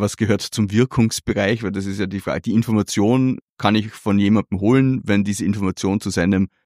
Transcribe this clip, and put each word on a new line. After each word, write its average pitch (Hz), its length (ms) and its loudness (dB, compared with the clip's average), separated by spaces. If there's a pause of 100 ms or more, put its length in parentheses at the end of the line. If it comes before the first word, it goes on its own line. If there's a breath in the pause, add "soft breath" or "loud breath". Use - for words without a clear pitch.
was 101 160 -2
gehört 104 260 0
zum 101 300 -4
Wirkungsbereich, 110 920 0
weil 98 80 -2
das 98 160 -6
ist 98 140 -6
ja 98 60 -2
die 95 120 -6
Frage, 78 220 -4
die - 140 -4
Information 117 840 2 (200)
kann 104 180 2
ich 107 140 -2
von 101 280 -2
jemandem 101 420 2
holen, 131 440 2
wenn 101 180 2
diese 98 220 -2
Information 98 560 0
zu 101 100 -6
seinem 95 380 2 (180)